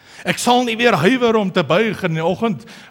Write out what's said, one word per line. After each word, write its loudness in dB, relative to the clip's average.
Ek -4
sal 2
nie -4
weer 2
huiwer 2
om -2
te 0
buig 0
in -2
die -4
oggend -2